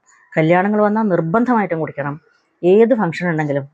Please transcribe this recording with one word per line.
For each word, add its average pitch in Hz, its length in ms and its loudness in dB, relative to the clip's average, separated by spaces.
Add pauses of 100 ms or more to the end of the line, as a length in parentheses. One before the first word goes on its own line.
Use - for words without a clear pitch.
(340)
കല്യാണങ്ങൾ 180 480 2
വന്നാ 214 220 0
നിർബന്ധമായിട്ടും 185 760 0
കുടിക്കണം. 143 360 -6 (480)
ഏത് 214 320 4
ഫംഗ്ഷൻ 175 340 -4
ഉണ്ടെങ്കിലും, 147 440 -2